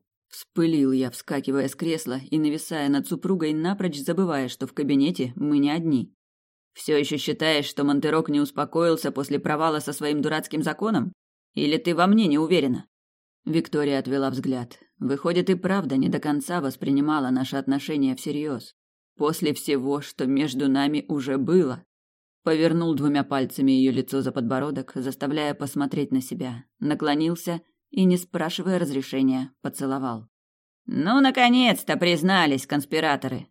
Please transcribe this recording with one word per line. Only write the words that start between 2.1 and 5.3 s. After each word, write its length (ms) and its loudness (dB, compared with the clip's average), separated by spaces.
и 100 0
нависая 500 -2
над 180 0
супругой, 460 -2
напрочь 480 -2
забывая, 460 0
что 180 -8
в 80 -16
кабинете 640 2